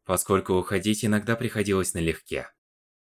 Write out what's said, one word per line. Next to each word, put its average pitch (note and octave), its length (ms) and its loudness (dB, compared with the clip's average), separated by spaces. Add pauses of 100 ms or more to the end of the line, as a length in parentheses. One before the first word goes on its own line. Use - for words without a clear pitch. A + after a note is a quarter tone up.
поскольку F#2+ 480 2
уходить G2 520 0
иногда G#2+ 300 0
приходилось G2+ 580 0
налегке. D#2+ 560 -4 (600)